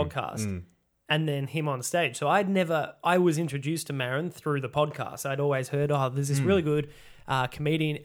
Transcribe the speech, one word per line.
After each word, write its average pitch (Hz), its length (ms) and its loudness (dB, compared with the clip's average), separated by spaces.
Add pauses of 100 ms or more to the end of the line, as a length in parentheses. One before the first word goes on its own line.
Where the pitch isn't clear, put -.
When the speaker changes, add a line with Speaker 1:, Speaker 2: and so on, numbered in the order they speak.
Speaker 1:
podcast, 110 360 -4
Speaker 2:
mm. 92 180 -4 (440)
Speaker 1:
and 156 220 2
then 139 180 -2
him 156 220 -2
on 127 140 -2
stage. 160 340 0
So 147 100 -2
I'd 190 220 4
never, 170 460 0 (100)
I 175 140 4
was 170 180 4
introduced 151 500 -4
to 147 60 -6
Maron 135 380 -2
through 147 300 -2
the 127 80 -4
podcast. 147 560 -2
I'd 139 140 -4
always 139 300 0
heard, 143 220 0
"Oh, 135 180 2
there's 139 180 -2
this 139 140 2
Speaker 2:
Mm. - 60 2
Speaker 1:
really 190 140 6
good, 147 280 0 (380)
uh, 131 200 2
comedian," 151 580 0